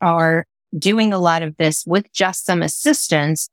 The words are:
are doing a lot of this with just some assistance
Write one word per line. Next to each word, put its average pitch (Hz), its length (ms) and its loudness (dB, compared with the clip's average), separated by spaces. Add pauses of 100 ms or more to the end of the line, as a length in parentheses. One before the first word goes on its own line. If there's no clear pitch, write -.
are 165 460 2 (300)
doing 214 360 2
a 190 60 -2
lot 165 240 2
of 156 160 -8
this 156 280 0
with 190 260 -2
just 185 320 -2
some 175 180 0
assistance 156 920 0